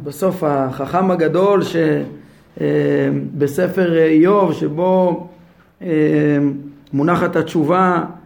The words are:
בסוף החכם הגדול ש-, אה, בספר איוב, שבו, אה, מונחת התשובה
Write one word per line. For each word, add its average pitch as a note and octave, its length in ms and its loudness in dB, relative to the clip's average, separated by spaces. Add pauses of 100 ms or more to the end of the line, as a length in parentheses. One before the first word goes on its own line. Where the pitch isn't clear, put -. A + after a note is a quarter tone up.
בסוף F3 400 -4
החכם C#3 680 -2
הגדול F3 520 2
ש-, - 140 -4 (840)
אה, D3+ 60 -2 (720)
בספר F3 560 0
איוב, E3 580 4
שבו, F3 760 0 (560)
אה, F#3 60 -8 (1040)
מונחת F3 440 0
התשובה E3+ 680 0 (220)